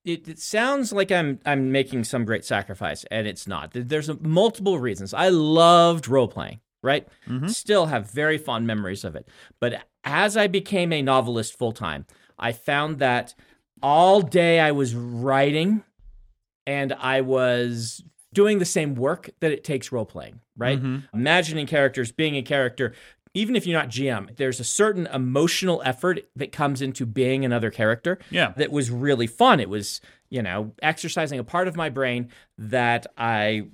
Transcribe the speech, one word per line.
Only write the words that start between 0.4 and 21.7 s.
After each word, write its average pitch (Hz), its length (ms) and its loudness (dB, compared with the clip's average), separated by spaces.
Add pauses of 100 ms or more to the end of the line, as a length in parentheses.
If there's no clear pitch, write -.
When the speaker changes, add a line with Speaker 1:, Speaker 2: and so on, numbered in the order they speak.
Speaker 1:
like 196 180 0
I'm, 156 340 0
I'm 135 260 0
making 135 340 0
some 120 200 -2
great 107 200 -2
sacrifice, 98 680 -4
and 107 160 -2
it's - 200 -10
not. 85 260 -8
Th-, 123 120 -6
there's 151 220 -2
a, 151 140 -6
multiple 185 580 2
reasons. 127 340 -4
I 175 160 2
loved 170 800 6
role-playing, 110 540 0 (200)
right? 139 240 0 (220)
Speaker 2:
Mm-hmm. 131 220 -4
Speaker 1:
Still 202 380 2
have 110 220 -2
very 151 280 0
fond 120 280 -4
memories 101 380 -4
of 87 120 -8
it. - 120 -14 (320)
But 120 240 -2 (220)
as 196 320 0
I 208 100 4
became 185 460 -2
a 147 80 0
novelist 123 560 0
full-time, 85 480 -4 (340)
I 117 140 -4
found 147 460 -4
that 123 360 0 (480)
all 180 380 6
day 170 400 4
I 151 100 4
was 135 240 0
writing 135 880 2 (840)
and 139 260 -2
I 135 280 0
was 123 840 0 (300)
doing 202 260 4
the 175 60 0
same 151 300 -2
work 143 340 -2 (100)
that 160 120 0
it - 120 -4
takes 135 280 -6
role-playing, 113 480 -8 (180)
right? 127 200 0
Speaker 2:
Mm-hmm. 131 400 -6
Speaker 1:
Imagining 156 500 0
characters, 135 440 0